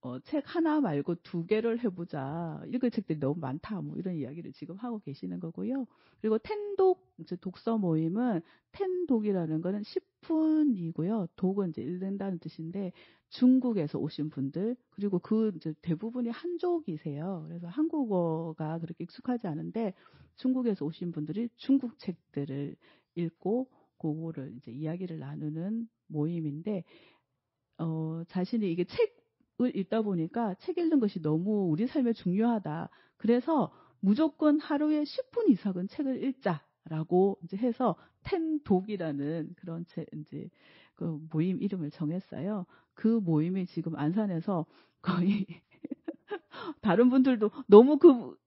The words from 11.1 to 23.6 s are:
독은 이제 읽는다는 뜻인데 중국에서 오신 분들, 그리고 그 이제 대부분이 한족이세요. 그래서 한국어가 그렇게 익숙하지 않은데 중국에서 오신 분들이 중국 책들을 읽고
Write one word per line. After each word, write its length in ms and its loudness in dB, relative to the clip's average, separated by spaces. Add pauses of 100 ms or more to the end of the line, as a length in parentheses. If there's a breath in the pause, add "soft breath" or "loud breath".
독은 360 0
이제 120 -8
읽는다는 560 -4
뜻인데 540 -8 (360 soft breath)
중국에서 720 4
오신 300 -4
분들, 460 -4 (160)
그리고 280 -2
그 380 0
이제 240 -8
대부분이 480 -4
한족이세요. 1160 -4
그래서 200 -12
한국어가 1120 -2
그렇게 240 -8
익숙하지 440 -6
않은데 460 -4 (440 soft breath)
중국에서 480 0
오신 260 -6
분들이 460 -4
중국 420 0
책들을 760 -8 (400 soft breath)
읽고 540 -4 (300 soft breath)